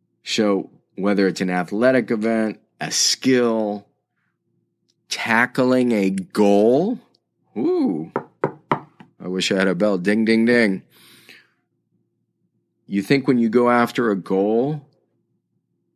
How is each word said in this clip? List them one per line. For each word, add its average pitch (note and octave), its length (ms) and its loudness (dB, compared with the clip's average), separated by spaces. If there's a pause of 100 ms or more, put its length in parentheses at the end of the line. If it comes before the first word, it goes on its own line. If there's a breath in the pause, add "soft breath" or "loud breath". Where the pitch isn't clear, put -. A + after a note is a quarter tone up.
(240)
So G2+ 460 -2 (260)
whether G2 320 0
it's F2+ 140 -2
an F#2 80 -2
athletic A2 600 0
event, A2 480 -2 (200)
a D#2 120 -8
skill, A2+ 960 0 (1200)
tackling B2 840 0
a G2 200 0
goal, G#2+ 880 2 (580)
ooh, C4 540 -2 (1080)
I F2 80 -12
wish F#2 240 -4
I G2+ 40 -2
had F#2+ 120 2
a F2+ 80 0
bell. G2+ 220 0
Ding, G#2 280 0
ding, A2+ 200 2
ding. A2+ 380 2 (2000 soft breath)
You G2 160 -4
think C3+ 260 0
when B2 120 2
you A#2 100 2
go B2 200 2
after A#2+ 420 0
a G2+ 40 0
goal, A2 720 -2 (1120)